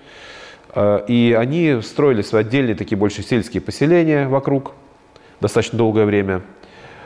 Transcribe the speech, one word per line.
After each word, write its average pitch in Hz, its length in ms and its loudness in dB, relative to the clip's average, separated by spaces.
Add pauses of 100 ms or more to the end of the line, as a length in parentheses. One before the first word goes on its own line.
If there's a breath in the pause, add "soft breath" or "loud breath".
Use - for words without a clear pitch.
(760 loud breath)
Э, 104 320 0
и 120 320 2
они 139 440 0
строили 131 400 0
свои 107 180 0
отдельные, 113 340 0
такие 101 240 -4
больше 101 240 -2
сельские 123 380 -2
поселения 156 680 0
вокруг 135 460 -2 (680 loud breath)
достаточно 110 380 -2
долгое 110 260 2
время. 98 380 0 (640 loud breath)